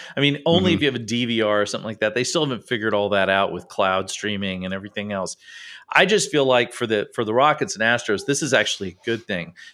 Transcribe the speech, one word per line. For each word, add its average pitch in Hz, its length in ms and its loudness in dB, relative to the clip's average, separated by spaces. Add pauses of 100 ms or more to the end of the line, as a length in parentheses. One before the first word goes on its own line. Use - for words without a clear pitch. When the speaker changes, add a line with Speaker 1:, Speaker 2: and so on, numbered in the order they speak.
(160)
Speaker 1:
I 135 60 -2
mean, 143 240 2
only 175 260 4
Speaker 2:
Mm-hmm. 165 40 2
Speaker 1:
if 135 60 0
you 147 60 2
have 123 80 -2
a 120 40 -6
D 120 260 -2
V 117 160 0
R 104 200 2
or 104 60 0
something 95 180 -8
like 107 140 -8
that. 107 160 0
They 120 80 0
still 151 220 -2
haven't 127 220 -6
figured 110 260 -2
all 101 160 2
that 98 200 2
out 95 220 2
with 87 160 -10
cloud 95 420 0
streaming 98 560 -6
and 92 80 -6
everything 104 380 -8
else. 92 240 -4 (580)
I 170 120 8
just 196 260 2
feel 143 140 4
like 123 280 4
for - 140 -4
the, 107 260 0
for 123 120 -2
the 110 80 -2
Rockets 139 420 2
and 101 80 -2
Astros, 113 420 0
this - 160 0
is 131 120 -2
actually 104 360 2
a - 160 -16
good 113 220 -4
thing. 85 260 -6 (200)